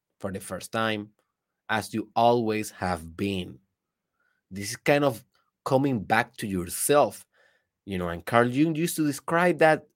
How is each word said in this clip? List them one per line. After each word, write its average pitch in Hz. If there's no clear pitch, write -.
for 98
the 92
first -
time, 110
as 107
you 110
always 117
have 82
been. 95
This 101
is 120
kind 143
of 131
coming 135
back 110
to 113
yourself, 98
you 98
know, 87
and 87
Carl 120
Jung 151
used 165
to 156
describe 170
that 156